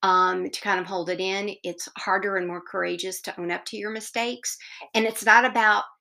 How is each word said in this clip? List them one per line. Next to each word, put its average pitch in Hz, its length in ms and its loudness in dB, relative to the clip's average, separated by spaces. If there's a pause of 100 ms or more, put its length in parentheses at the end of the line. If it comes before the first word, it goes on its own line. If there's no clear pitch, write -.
um, 185 480 4
to - 100 -10
kind 190 200 0
of 175 60 -6
hold 180 240 -4
it 180 100 -2
in. 196 420 -4
It's 170 340 -10
harder 196 400 0
and 180 100 -2
more 175 160 -8
courageous 180 600 -6
to - 180 -10
own 175 100 -4
up 175 160 -6
to - 100 -12
your 208 140 -6
mistakes. 233 680 -6 (380)
And 220 100 4
it's 220 200 -4
not 226 200 8
about 214 400 4 (160)